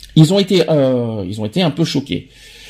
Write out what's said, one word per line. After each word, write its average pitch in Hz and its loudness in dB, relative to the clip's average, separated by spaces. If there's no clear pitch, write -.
Ils 156 6
ont 202 2
été, 190 2
euh, 123 0
ils 107 -8
ont 107 -4
été 175 -2
un 156 0
peu 165 -2
choqués. - -6